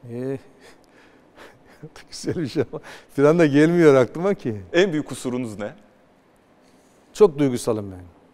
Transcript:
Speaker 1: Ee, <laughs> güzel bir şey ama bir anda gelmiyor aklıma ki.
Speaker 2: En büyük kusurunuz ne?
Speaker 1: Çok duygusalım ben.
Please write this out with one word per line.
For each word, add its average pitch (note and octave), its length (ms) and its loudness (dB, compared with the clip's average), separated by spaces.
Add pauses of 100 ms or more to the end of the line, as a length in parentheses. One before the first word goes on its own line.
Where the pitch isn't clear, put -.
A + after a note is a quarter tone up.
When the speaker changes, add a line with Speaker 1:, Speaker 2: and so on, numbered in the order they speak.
(120)
Speaker 1:
Ee, C3 260 -8 (1400)
<laughs> - 280 -20
güzel - 260 -8
bir D#3+ 120 -6
şey C3 240 -4
ama - 100 -14 (360)
bir C#3 60 2
anda D#3+ 220 4
gelmiyor D3+ 500 4
aklıma D#3 380 0
ki. A2 280 -8 (120)
Speaker 2:
En F#3 180 2
büyük D3+ 160 -6
kusurunuz A#2+ 520 -8
ne? G#2+ 140 -10 (1400)
Speaker 1:
Çok F3 240 4
duygusalım A2+ 540 -2
ben. F2+ 300 -20 (120)